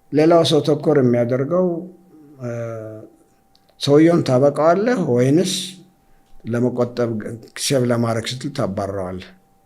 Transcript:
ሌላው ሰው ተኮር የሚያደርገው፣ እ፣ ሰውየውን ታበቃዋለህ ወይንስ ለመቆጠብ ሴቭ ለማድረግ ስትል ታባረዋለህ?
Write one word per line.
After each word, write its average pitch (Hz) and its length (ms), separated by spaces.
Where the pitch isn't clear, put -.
ሌላው 165 320
ሰው 151 180
ተኮር 151 360
የሚያደርገው፣ 127 680
እ፣ 120 120
ሰውየውን 160 440
ታበቃዋለህ 147 840
ወይንስ 135 440
ለመቆጠብ 120 640
ሴቭ 135 260
ለማድረግ 117 420
ስትል 131 260
ታባረዋለህ? 95 760